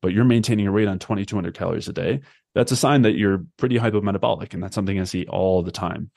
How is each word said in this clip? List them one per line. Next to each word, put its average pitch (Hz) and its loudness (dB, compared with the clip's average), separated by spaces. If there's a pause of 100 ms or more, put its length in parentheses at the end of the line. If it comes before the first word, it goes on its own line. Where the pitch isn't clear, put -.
but 92 0
you're 107 2
maintaining 117 4
your 98 0
weight 107 2
on 95 -2
twenty-two 101 -6
hundred 87 -4
calories 87 -4
a 85 -10
day," 113 -2 (320)
that's - 2
a 127 0
sign 143 4
that 110 4
you're 98 2 (140)
pretty 123 0
hypometabolic. 104 -2
And 90 -8
that's 95 -8
something 98 -2
I 92 -2
see 90 -6
all 92 0
the 87 -6
time. 87 -6